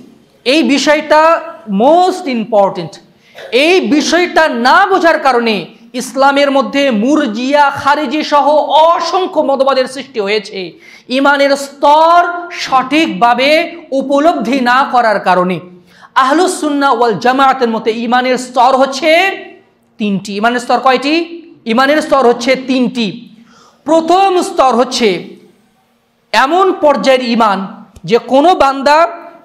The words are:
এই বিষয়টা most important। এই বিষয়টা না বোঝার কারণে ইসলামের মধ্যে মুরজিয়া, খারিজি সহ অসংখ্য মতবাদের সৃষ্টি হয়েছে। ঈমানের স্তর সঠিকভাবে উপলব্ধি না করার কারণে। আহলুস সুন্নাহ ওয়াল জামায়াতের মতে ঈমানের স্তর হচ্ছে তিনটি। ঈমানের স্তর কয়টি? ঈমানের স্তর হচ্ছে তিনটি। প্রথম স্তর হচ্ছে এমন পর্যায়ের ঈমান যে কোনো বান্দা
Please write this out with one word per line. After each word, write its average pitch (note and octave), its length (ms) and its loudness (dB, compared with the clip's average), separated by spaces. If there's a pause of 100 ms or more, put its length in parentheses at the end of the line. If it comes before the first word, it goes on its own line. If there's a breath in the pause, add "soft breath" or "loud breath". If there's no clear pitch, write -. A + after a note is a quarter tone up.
(440)
এই D4 180 0
বিষয়টা D4+ 800 2 (300)
most D#4 560 2
important। G3 720 -2 (560 loud breath)
এই D#4+ 280 2
বিষয়টা D#4 680 0
না B3+ 380 2
বোঝার E4 320 2
কারণে A#3 480 0 (260 loud breath)
ইসলামের C#4 580 0
মধ্যে C#4 400 0
মুরজিয়া, C4+ 800 0
খারিজি C#4+ 540 -2
সহ D4 340 2
অসংখ্য E4+ 840 2
মতবাদের C4 460 0
সৃষ্টি B3+ 340 -10
হয়েছে। G3 520 -6 (360 loud breath)
ঈমানের C#4 480 2
স্তর E4 920 2
সঠিকভাবে C4 1300 0 (140)
উপলব্ধি C4+ 720 0
না B3 320 0
করার A3+ 280 0
কারণে। F3+ 400 0 (540 soft breath)
আহলুস D#4+ 460 0
সুন্নাহ C#4 340 0
ওয়াল A3+ 240 0
জামায়াতের C4 500 0
মতে A3+ 220 -4
ঈমানের B3 480 -2
স্তর B3+ 380 0
হচ্ছে D#4+ 540 0 (680)
তিনটি। G3+ 380 -6
ঈমানের A#3 240 -2
স্তর B3 200 -2
কয়টি? C4+ 640 -2 (240)
ঈমানের C4+ 360 0
স্তর C4+ 240 0
হচ্ছে A#3+ 300 0
তিনটি। A#3+ 720 -4 (560 soft breath)
প্রথম F4 580 2
স্তর D4 320 0
হচ্ছে A#3 600 -2 (960)
এমন E4 400 2
পর্যায়ের B3+ 500 0
ঈমান G#3+ 440 0 (380)
যে G#3 140 0
কোনো C#4+ 360 2
বান্দা C#4+ 540 2 (360)